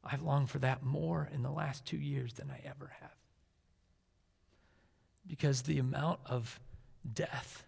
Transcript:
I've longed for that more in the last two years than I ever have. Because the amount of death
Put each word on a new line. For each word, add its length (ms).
I've 180
longed 300
for 80
that 240
more 500
in 80
the 100
last 340
two 120
years 360
than 180
I 140
ever 340
have. 180
Because 380
the 160
amount 460
of 340
death 560